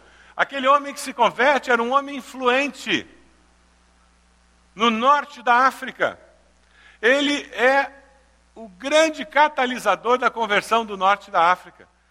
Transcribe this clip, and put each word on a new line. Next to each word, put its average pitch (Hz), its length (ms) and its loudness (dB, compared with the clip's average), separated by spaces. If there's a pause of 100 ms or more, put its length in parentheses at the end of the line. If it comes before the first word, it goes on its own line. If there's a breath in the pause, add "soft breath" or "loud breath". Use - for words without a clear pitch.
(360 soft breath)
Aquele 262 300 -4
homem 277 280 0
que - 60 -16
se 262 120 -12
converte 247 580 0
era 233 120 2
um 240 100 -4
homem 277 240 -2
influente 247 920 -4 (1700)
no 226 160 0
norte 262 520 0
da 247 240 4
África. 196 520 -4 (840 soft breath)
Ele 285 400 0 (100)
é 269 380 0 (640)
o 220 140 -20
grande 302 560 0
catalisador 247 920 0
da 240 140 0
conversão 220 540 -2
do 208 120 -12
norte 196 340 0
da 175 220 4
África. 175 360 -10 (220 soft breath)